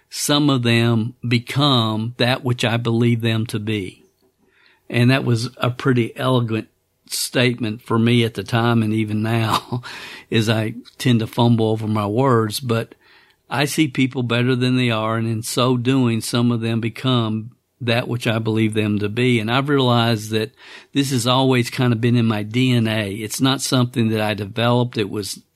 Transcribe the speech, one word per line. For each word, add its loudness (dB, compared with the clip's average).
some 0
of 2
them 2
become 0
that 0
which -2
I 0
believe 2
them 0
to -6
be." -6
And 4
that 2
was 0
a -2
pretty 0
elegant -2
statement -2
for -2
me 4
at -2
the -6
time, 2
and 0
even -2
now, -2
<laughs> -16
as 0
I 0
tend 2
to -4
fumble 2
over -2
my 0
words, 0
but -4
I -2
see 0
people -2
better 0
than 0
they 0
are, -2
and -2
in -4
so 0
doing, 2
some 0
of -2
them -2
become -2
that -2
which -4
I 0
believe 0
them 0
to -4
be. 0
And -4
I've 0
realized 2
that -2
this 0
has 0
always 2
kind 0
of -2
been 2
in 4
my 0
D 0
N 2
A. -2
It's -6
not 2
something 0
that 0
I 0
developed. 0
It -2
was -8